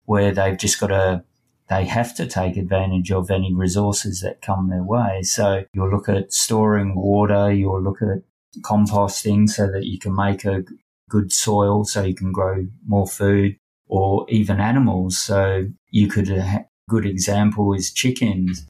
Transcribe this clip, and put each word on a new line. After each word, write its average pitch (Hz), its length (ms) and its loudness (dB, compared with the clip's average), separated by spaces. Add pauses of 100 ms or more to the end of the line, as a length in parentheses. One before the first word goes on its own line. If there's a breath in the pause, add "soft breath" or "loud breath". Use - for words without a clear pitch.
where 101 260 2
they've 95 280 0
just - 200 -2
gotta, 95 440 0 (460)
they 95 160 0
have 117 320 -2
to - 100 -4
take 90 300 -2
advantage 95 540 -2
of 92 200 -2
any 92 220 0
resources 95 680 -2
that - 220 -8
come 95 260 -2
their 90 140 -2
way. 101 400 -2
So 98 500 0
you'll 95 180 0
look 104 180 -2
at 98 240 -2
storing 104 640 2
water, 101 560 2
you'll 98 300 0
look 98 220 -4
at 98 180 -2 (400)
composting 104 880 2
so 104 220 0
that 98 140 -4
you 95 140 -8
can 95 160 -4
make 98 300 0
a 98 160 -2
g-, 92 60 -10 (420)
good 104 220 0
soil 101 540 2
so 101 180 -2
you 95 120 0
can 95 160 -4
grow 95 340 -2 (220)
more 101 200 2
food, 101 480 2 (320)
or 98 420 0
even 101 300 2
animals. 101 600 2
So 98 480 0 (240)
you 104 160 4
could, 98 240 0
uh, 95 100 0
ha-, 98 240 -2 (240)
good 110 160 2
example 101 680 0
is 92 180 -4
chickens. 95 800 -2